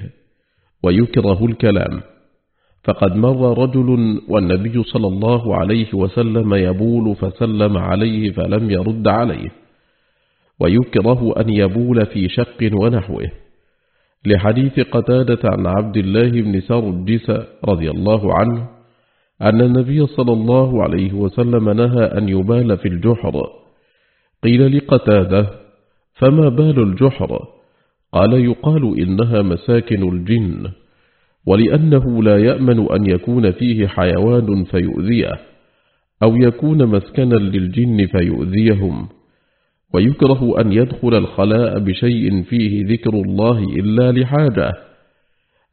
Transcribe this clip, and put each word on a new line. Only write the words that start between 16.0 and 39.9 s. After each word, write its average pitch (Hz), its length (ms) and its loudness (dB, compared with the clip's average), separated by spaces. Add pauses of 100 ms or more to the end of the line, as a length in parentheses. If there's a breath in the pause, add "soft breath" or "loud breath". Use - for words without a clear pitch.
بن 107 300 -2
سرجس 107 680 -2 (340)
رضي 82 260 -2
الله 98 440 0
عنه 117 340 -2 (760)
أن 110 180 2
النبي 127 460 2
صلى 123 260 -2
الله 120 500 0
عليه 95 300 -2
وسلم 110 580 0
نهى 117 340 2
أن 101 240 -2
يبال 101 500 0
في 101 100 -4
الجحر. 90 540 -2 (1000)
قيل 131 340 4
لقتادة: 104 720 2 (680)
"فما 147 340 4
بال 135 340 2
الجحر؟" 101 640 -2 (640)
قال: 98 200 4
"يقال 123 680 0
إنها 104 420 0
مساكن 107 600 0
الجن، 90 640 -2 (800)
ولأنه 127 760 2
لا 104 160 4
يأمن 120 540 2
أن 98 180 0
يكون 110 400 0
فيه 110 360 -2
حيوان 98 800 0
فيؤذيه، 92 680 -2 (920)
أو 113 140 4
يكون 127 500 2
مسكنا 117 480 0
للجن 101 720 0
فيؤذيهم". 92 1000 0 (840)